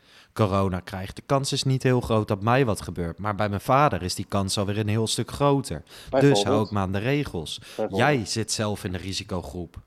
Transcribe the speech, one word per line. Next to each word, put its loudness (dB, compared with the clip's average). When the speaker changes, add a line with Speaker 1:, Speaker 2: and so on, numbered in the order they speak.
Speaker 1:
corona 2
krijg, -10
de -14
kans 0
is 0
niet 0
heel 4
groot 2
dat -2
mij 4
wat 0
gebeurt. -6
Maar -4
bij 0
mijn -2
vader 4
is -2
die -6
kans 0
alweer -2
een 0
heel 0
stuk -4
groter. 0
Dus -20
Speaker 2:
Bijvoorbeeld. 6
Speaker 1:
hou 2
ik -4
me -2
aan 0
de -2
regels. -4
Speaker 2:
Bijvoorbeeld. -4
Speaker 1:
Jij 2
zit -4
zelf -2
in -6
de -4
risicogroep. -8